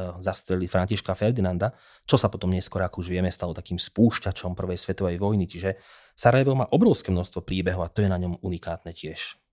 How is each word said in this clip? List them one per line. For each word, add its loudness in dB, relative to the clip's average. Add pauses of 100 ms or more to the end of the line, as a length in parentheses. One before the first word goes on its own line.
(220)
zastrelili -2
Františka 0
Ferdinanda, 0 (320)
čo 2
sa 6
potom -2
neskôr, -2
ako -6
už -6
vieme, 0
stalo -4
takým -8
spúšťačom 0
Prvej -6
svetovej -2
vojny. 0
Čiže -6 (320)
Sarajevo 4
má 0
obrovské 4
množstvo -2
príbehov -2
a -6
to 2
je 4
na 0
ňom -4
unikátne -8
tiež. -12 (180)